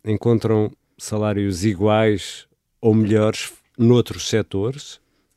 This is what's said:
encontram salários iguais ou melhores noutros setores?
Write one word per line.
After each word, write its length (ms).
encontram 680
salários 640
iguais 840
ou 120
melhores 600
noutros 500
setores? 720